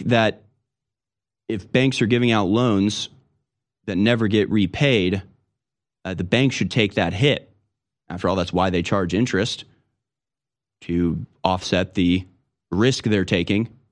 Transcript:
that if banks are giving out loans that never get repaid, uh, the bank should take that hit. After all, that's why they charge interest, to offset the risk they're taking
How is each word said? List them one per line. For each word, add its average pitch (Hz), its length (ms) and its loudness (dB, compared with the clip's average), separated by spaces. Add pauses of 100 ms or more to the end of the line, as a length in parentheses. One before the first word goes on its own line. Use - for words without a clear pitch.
that 113 380 2 (1040)
if 107 200 -8
banks 131 320 2
are 120 40 2
giving 120 260 2
out 107 140 2
loans 104 640 0 (760)
that 95 120 -4
never 113 320 2
get 107 200 2
repaid, 101 720 0 (840)
uh, 92 80 -6
the 87 100 -6
bank 123 300 2
should 92 180 -4
take 107 220 0
that 90 180 0
hit. 110 400 -2 (560)
After 87 220 -4
all, 95 80 0
that's 87 160 -2
why 92 160 2
they 90 120 0
charge 90 320 -2
interest, 104 520 -2 (1160)
to 85 440 -2 (180)
offset 92 520 -2
the 90 300 0 (460)
risk 117 320 0
they're 104 220 0
taking 101 420 0 (240)